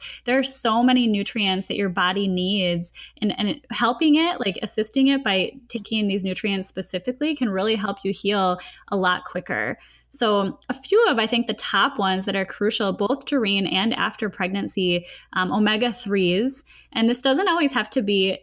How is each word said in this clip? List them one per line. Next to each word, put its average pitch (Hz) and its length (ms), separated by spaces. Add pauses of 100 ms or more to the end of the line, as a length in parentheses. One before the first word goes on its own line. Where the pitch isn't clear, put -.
(260)
there 254 120
are 269 60
so 240 400
many 254 240
nutrients 196 600
that - 100
your 202 100
body 185 400
needs, 180 640 (300)
and, 208 180
and 208 80
it, - 240
helping 247 440
it, 339 260
like, 196 200
assisting 262 460
it 277 160
by 190 300 (160)
taking 214 400
these 190 160
nutrients 190 420
specifically 247 680
can 247 140
really 202 260
help 202 280
you 196 80
heal 190 480 (300)
a 202 80
lot 185 260
quicker. 120 540 (320)
So 202 480 (120)
a 254 40
few 440 360
of, 233 100
I 220 80
think, 233 200
the 208 60
top 233 460
ones 190 260
that 190 100
are 190 100
crucial 208 480
both 226 320
during 202 420
and 208 260
after 208 360
pregnancy, 185 760 (280)
um, 185 180
omega 214 400
threes. 196 720 (300)
And 226 160
this 240 100
doesn't 285 300
always 294 240
have 233 160
to 262 120
be 196 420